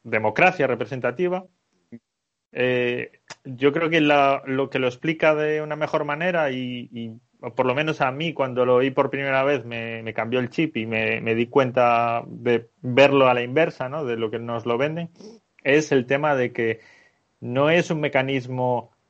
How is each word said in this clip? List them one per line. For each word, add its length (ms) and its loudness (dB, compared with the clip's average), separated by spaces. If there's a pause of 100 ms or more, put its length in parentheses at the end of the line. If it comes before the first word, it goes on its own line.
democracia 640 2
representativa, 800 -4 (1040)
eh, 680 -2 (240)
yo 280 0
creo 160 -2
que 140 2
la, 420 4
lo 240 -2
que 100 -4
lo 80 0
explica 480 0
de 280 -2
una 140 -6
mejor 280 -2
manera 460 -2
y, 420 -8
y, 200 -10 (280)
o 140 -12
por 100 0
lo 100 2
menos 280 -2
a 100 0
mí 220 -6
cuando 320 0
lo 100 4
oí 140 2
por 200 0
primera 340 -2
vez 200 0
me, 380 -10
me 120 -8
cambió 260 -2
el 100 -4
chip 260 -2
y 100 -4
me, 360 -2
me 120 0
di 120 0
cuenta 800 2
de 420 -2 (140)
verlo 460 6
a 60 4
la 80 0
inversa, 460 -2
¿no? 160 -6
De 120 -2
lo 140 -2
que 80 -6
nos 280 -6
lo 100 0
venden, 320 -4 (540)
es 280 4
el 160 4
tema 280 2
de 180 0
que 280 -2 (600)
no 300 0
es 200 2
un 100 -2
mecanismo 920 -2 (160)